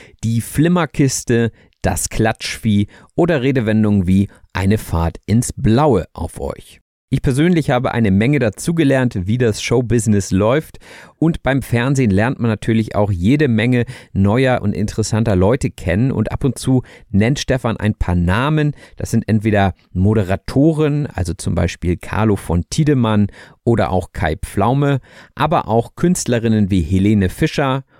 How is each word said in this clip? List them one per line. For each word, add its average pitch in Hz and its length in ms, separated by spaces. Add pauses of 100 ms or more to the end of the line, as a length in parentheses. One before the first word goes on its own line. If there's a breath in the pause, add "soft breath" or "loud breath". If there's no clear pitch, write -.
(220 loud breath)
die 113 200
Flimmerkiste, 143 1080 (300 soft breath)
das - 300
Klatschvieh 110 800 (260 loud breath)
oder 165 260
Redewendungen 107 680
wie 95 220 (240 soft breath)
eine 95 240
Fahrt 85 480
ins 117 320
Blaue 117 560
auf - 260
euch. - 440 (280)
Ich 135 120
persönlich 151 480
habe 131 220
eine 113 180
Menge 113 280
dazugelernt, 131 880
wie 113 120
das 117 240
Showbusiness 113 680
läuft. 110 480 (400 loud breath)
Und 160 240
beim 131 200
Fernsehen 127 480
lernt 107 280
man 117 120
natürlich 110 460
auch 104 140
jede 117 380
Menge 120 380 (260 loud breath)
neuer 117 480
und 101 140
interessanter 110 600
Leute 95 360
kennen. 110 420
Und - 200
ab - 120
und 127 140
zu 127 240 (260 loud breath)
nennt 113 300
Stefan - 400
ein 107 160
paar - 200
Namen. 135 580 (260 loud breath)
Das - 120
sind 117 160
entweder 101 460 (220 soft breath)
Moderatoren, 131 1120
also 85 260
zum - 220
Beispiel 87 420
Carlo 104 400
von 85 320
Tiedemann 117 600 (360 loud breath)
oder 104 260
auch 90 220
Kai 80 240
Pflaume, 135 640 (340 loud breath)
aber 156 320
auch 117 300
Künstlerinnen 113 760
wie 95 120
Helene 95 480
Fischer 135 540 (160 soft breath)